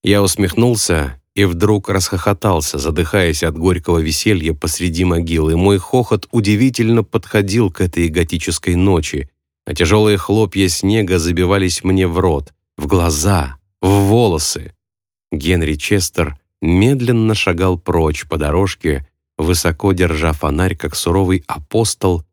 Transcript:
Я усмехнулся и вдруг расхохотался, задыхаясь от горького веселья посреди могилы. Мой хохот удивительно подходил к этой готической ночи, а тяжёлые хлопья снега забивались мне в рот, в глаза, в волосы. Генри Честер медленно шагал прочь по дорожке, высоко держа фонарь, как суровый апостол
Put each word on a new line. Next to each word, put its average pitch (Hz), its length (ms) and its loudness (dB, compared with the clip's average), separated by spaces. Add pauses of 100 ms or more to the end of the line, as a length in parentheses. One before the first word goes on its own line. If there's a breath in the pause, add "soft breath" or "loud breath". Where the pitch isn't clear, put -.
Я 101 180 2
усмехнулся 95 1000 -2 (120)
и 101 120 0
вдруг 98 440 0
расхохотался, 95 880 -2
задыхаясь 80 640 0
от 78 160 -2
горького 87 420 0
веселья 80 540 -2
посреди 85 520 -4
могилы. 82 500 0
Мой 95 220 4
хохот 113 540 -2
удивительно 113 720 2
подходил 104 680 0
к - 80 -18
этой 85 300 0
готической 85 680 -2
ночи, 82 540 0 (360)
а 76 80 -8
тяжёлые 104 440 2
хлопья 95 500 0
снега 98 520 0
забивались 90 640 0
мне 95 220 2
в 85 140 0
рот, 78 340 0 (240)
в - 80 -6
глаза, 80 720 0 (240)
в 90 60 0
волосы. 98 880 0 (560)
Генри 78 440 0
Честер 80 640 -2 (240)
медленно 113 720 2
шагал 90 460 0
прочь 80 480 -2
по 80 100 -4
дорожке, 76 680 -2 (300)
высоко 85 560 0
держа 82 400 0
фонарь, 78 420 -2
как 73 200 -8
суровый 90 520 0
апостол 92 840 -2